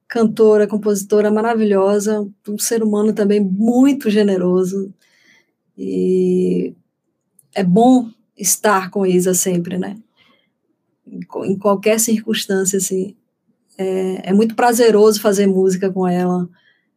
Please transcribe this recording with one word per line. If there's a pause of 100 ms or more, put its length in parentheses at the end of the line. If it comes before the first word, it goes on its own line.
cantora,
compositora
maravilhosa, (200)
um
ser
humano
também
muito
generoso. (840)
E (800)
é
bom (260)
estar
com
Isa
sempre,
né? (1120)
Em
co-,
em
qualquer
circunstância,
assim. (640)
É,
é
muito
prazeroso
fazer
música
com
ela, (480)